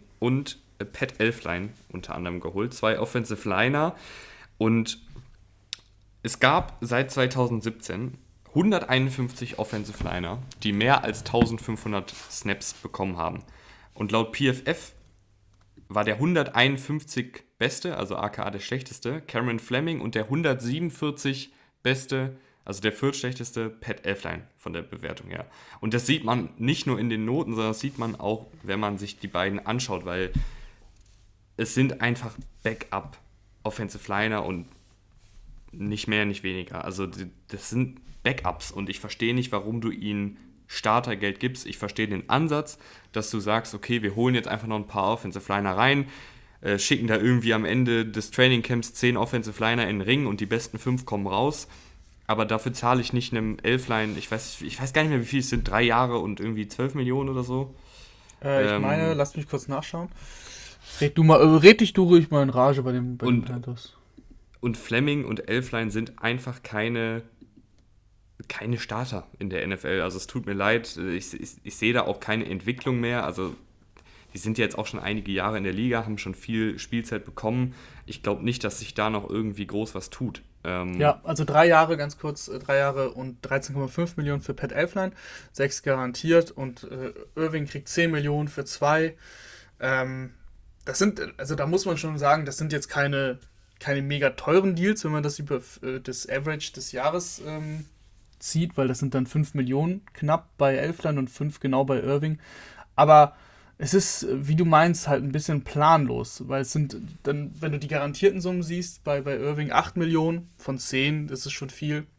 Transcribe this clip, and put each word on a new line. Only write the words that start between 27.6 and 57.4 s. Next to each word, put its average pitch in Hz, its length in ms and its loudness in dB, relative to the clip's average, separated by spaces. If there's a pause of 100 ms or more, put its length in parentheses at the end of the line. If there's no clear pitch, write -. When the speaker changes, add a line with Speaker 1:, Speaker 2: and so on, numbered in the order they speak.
Speaker 1:
das 110 100 -4
sieht - 180 -8
man 113 180 -4
auch, 110 300 -4 (160)
wenn 98 180 -4
man 104 180 -2
sich 101 200 -10
die 101 100 -10
beiden 98 380 -2
anschaut, 107 380 -4
weil 90 280 -2 (1200)
es 113 180 -2
sind 131 260 2
einfach 120 320 -2 (300)
Backup - 560 -6 (440)
Offensive 104 480 -8
Liner 104 340 0
und 87 220 -6 (1040)
nicht 104 380 -6
mehr, 107 160 2
nicht 101 180 -4
weniger. 92 420 -6
Also 95 220 -6
die, 90 240 -10 (180)
das - 220 -10
sind 127 300 -2 (220)
Backups - 480 -4
und 98 200 -8
ich - 100 -10
verstehe 117 340 -2
nicht, 127 180 -2
warum 110 280 -4
du 113 100 -2
ihnen 101 460 -4 (300)
Startergeld 107 760 0
gibst. 127 260 -4
Ich - 120 -10
verstehe 107 300 -4
den 95 200 -6
Ansatz, 151 500 0 (340)
dass 107 180 -4
du 110 100 -2
sagst, 107 340 0
okay, 113 280 -2
wir 98 120 0
holen 123 200 4
jetzt 117 140 0
einfach 110 180 -4
noch 110 100 -2
ein 104 100 -4
paar 98 260 2
Offensive 101 380 -6
Liner 98 260 0
rein, 139 300 4 (540)
äh, 101 180 0
schicken 120 280 0
da 110 100 4
irgendwie 113 380 4
am 110 100 0
Ende 117 400 2
des 107 260 -6
Trainingcamps 123 600 2
zehn 120 240 2
Offensive 113 460 -2
Liner 113 260 2
in 101 120 0
den - 20 -2
Ring 131 240 2
und 101 140 -2
die 104 60 -4
besten 110 320 -4
fünf 127 280 -2
kommen 101 200 -2
raus. 110 420 0 (580)
Aber 110 180 0
dafür 110 300 -2
zahle 123 260 2
ich 120 140 -4
nicht 123 180 -2
einem 110 300 -2
Elflein, 113 560 0
ich - 120 -8
weiß, - 300 -6
ich - 200 -8
weiß 131 120 -6
gar 156 100 4
nicht 156 100 2
mehr, 131 80 2
wie 113 60 -4
viel 135 140 0
es 127 80 -2
sind, 120 200 0
drei 107 140 2
Jahre 120 360 2
und 95 220 -4
irgendwie 107 280 -4
zwölf 131 260 -4
Millionen 135 360 0
oder 131 120 -2